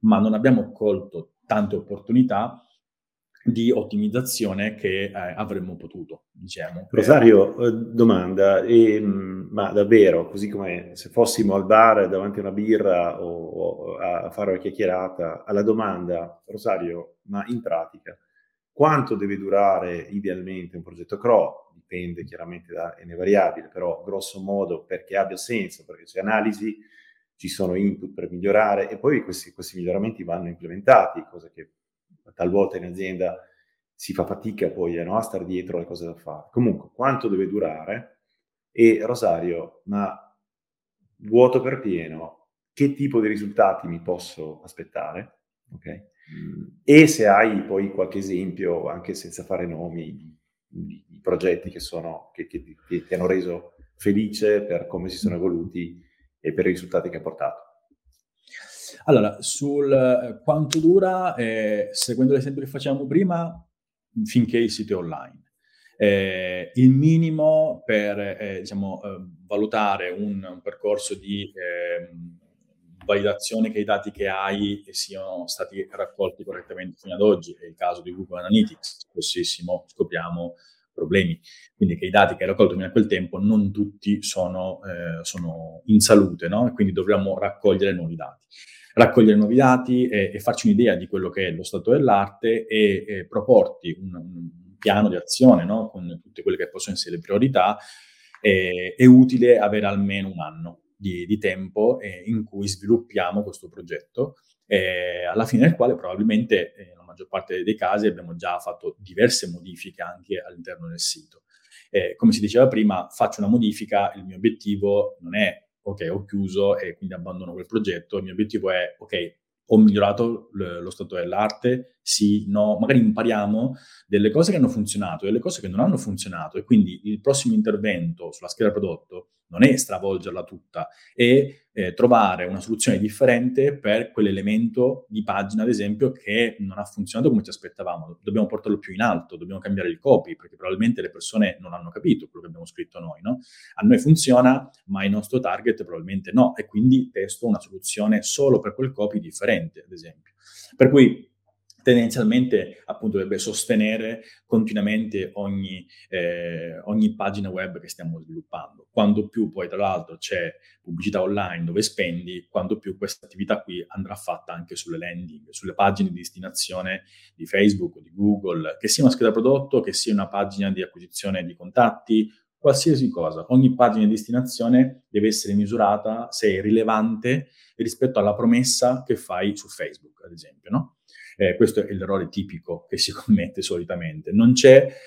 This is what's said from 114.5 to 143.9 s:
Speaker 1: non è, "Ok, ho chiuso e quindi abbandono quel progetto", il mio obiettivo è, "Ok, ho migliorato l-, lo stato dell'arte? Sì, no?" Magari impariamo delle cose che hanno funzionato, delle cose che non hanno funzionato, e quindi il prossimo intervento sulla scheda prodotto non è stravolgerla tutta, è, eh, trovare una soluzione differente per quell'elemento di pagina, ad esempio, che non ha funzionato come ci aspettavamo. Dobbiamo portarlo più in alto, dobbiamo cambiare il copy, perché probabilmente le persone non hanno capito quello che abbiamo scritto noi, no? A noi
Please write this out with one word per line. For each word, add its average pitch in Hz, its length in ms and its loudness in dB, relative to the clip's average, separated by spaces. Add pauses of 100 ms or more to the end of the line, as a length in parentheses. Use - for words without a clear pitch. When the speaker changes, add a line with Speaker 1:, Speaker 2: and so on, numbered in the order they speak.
Speaker 1:
non 85 140 -10
è, 98 340 -4 (140)
"Ok, 98 280 -8
ho 98 140 -6
chiuso 98 520 -2
e 87 200 -10
quindi 95 160 -12
abbandono 90 400 -12
quel 92 140 -14
progetto", 98 500 -6
il 92 60 -6
mio 92 100 -14
obiettivo 98 380 -4
è, 90 260 -4
"Ok, 87 440 -8 (260)
ho 113 100 6
migliorato 104 760 4
l-, 87 280 -8
lo 90 80 -10
stato 95 260 -14
dell'arte? 107 840 -2
Sì, 104 480 0
no?" 104 300 2
Magari 123 200 4
impariamo 110 760 0 (320)
delle 104 240 2
cose 170 200 2
che 180 60 0
hanno 127 120 4
funzionato, 101 560 -6
delle 107 140 0
cose 92 220 -8
che 98 60 -10
non 92 140 -6
hanno 165 160 2
funzionato, 92 600 -8
e 101 60 -10
quindi 90 400 4
il 104 180 -6
prossimo 135 320 2
intervento 101 760 -2
sulla - 180 -16
scheda 110 220 2
prodotto 90 580 -8 (240)
non 113 100 4
è 135 140 6
stravolgerla 92 640 -6
tutta, - 460 -12 (240)
è, 131 480 4 (100)
eh, 90 220 -6
trovare 104 520 4
una 95 140 -6
soluzione 107 400 -2
differente 127 800 2
per 113 340 -2
quell'elemento 107 960 0
di 107 160 -6
pagina, 101 400 -4
ad 117 60 0
esempio, 107 420 0
che 110 480 -2
non 98 180 -8
ha 104 60 -8
funzionato 113 460 -2
come 113 140 2
ci - 60 -14
aspettavamo. 87 720 -12
Dobbiamo 104 260 -2
portarlo 107 320 -4
più 95 140 -16
in 95 80 -4
alto, 90 360 -4
dobbiamo 92 240 -12
cambiare 95 280 -4
il 82 100 -8
copy, 110 360 2
perché - 200 -20
probabilmente 95 460 -2
le 90 80 -8
persone - 500 -2
non 90 140 -16
hanno 87 160 -14
capito - 380 -2
quello 85 140 -20
che 90 60 -20
abbiamo - 180 -18
scritto - 340 -16
noi, 82 220 -16
no? 254 180 -6 (360)
A 101 100 -2
noi 120 140 8